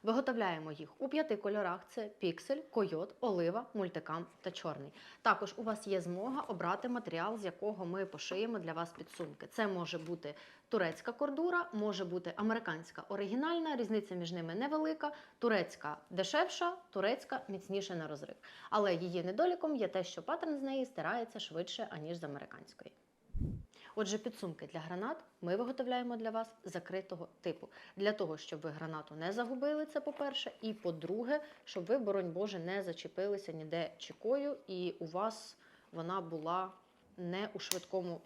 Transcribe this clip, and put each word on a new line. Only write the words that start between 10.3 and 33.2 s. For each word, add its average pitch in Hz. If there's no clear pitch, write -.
турецька 185
кордура, 330
може 208
бути 175
американська 208
оригінальна, 277
різниця 214
між 175
ними 170
невелика, 302
турецька 196
дешевша, 339
турецька 240
міцніше 190
на 160
розрив. 147
Але 202
її 175
недоліком 311
є 220
те, 185
що 175
паттерн 320
з 269
неї 269
стирається 226
швидше, 185
аніж 160
з 170
американської. -
Отже, 214
підсумки 185
для 165
гранат 180
ми 175
виготовляємо 247
для 220
вас 220
закритого 180
типу. -
Для 202
того, 180
щоб 151
ви 160
гранату 156
не 165
загубили, 262
це 311
по-перше. 285
І 220
по-друге, 208
щоб 180
ви, 220
боронь 196
Боже, 196
не 185
зачепилися 185